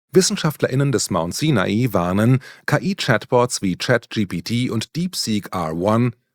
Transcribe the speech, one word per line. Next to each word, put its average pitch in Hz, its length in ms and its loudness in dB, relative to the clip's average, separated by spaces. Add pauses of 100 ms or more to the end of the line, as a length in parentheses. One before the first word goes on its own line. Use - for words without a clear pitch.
(140)
WissenschaftlerInnen 151 800 2
des 104 200 -2
Mount 87 240 -2
Sinai 113 560 0
warnen, 98 480 4 (260)
K-I-Chatbots 131 960 0
wie 92 160 0
Chat - 320 0
G 107 160 -2
P 87 160 -6
T - 300 -2
und - 240 -6
DeepSeek 180 580 -4
R 82 220 -4
one 110 380 2 (220)